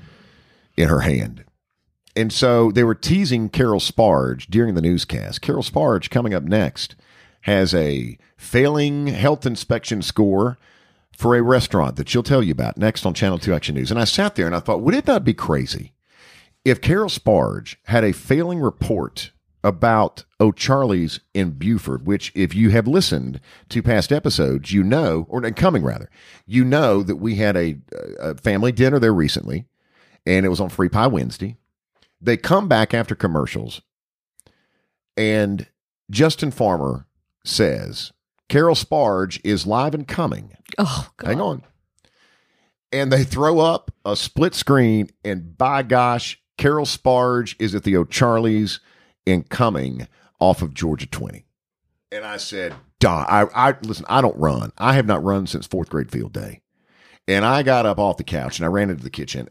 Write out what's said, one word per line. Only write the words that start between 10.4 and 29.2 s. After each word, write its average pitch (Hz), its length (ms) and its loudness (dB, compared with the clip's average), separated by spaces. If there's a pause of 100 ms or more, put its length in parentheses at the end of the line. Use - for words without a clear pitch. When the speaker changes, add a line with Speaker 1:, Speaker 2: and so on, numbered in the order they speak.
Speaker 1:
for 120 200 2
a 120 60 2
restaurant 107 540 2
that 71 120 -6
she'll 120 160 0
tell 135 180 2
you 85 100 0
about 62 240 -4
next 107 300 -2
on 87 80 -2
Channel 95 240 -2
two 90 160 -2
Action 73 220 -4
News. 64 160 -4
And 117 80 -2
I 113 40 2
sat 202 300 -2
there 85 120 -2
and 87 100 -2
I 85 40 -2
thought, 98 220 -2
would 160 120 2
it 285 120 -2
not 208 180 2
be 120 100 2
crazy - 580 -4 (720)
if 127 160 2
Carol 196 280 0
Sparge 62 760 0
had 113 200 2
a 98 80 2
failing 170 480 -2
report - 720 -4 (340)
about 104 600 2 (160)
O'Charlie's 107 800 0 (140)
in 95 180 0
Buford, 71 540 -4
which 98 280 -2
if 87 200 0
you 107 160 4
have 110 160 4
listened 69 540 -2 (280)
to 120 140 -4
past 113 300 2
episodes, 73 600 0
you 98 100 4
know, 98 460 0
or 120 160 -6
and 113 120 -6
coming 160 260 2
rather, 55 280 -6 (360)
you 123 180 4
know 127 380 4
that 90 140 -4
we 104 200 -4
had 104 200 0
a, 82 200 0 (440)
a 76 160 -8
family 107 360 0
dinner 131 260 4
there 113 160 4
recently, 73 520 -2 (600)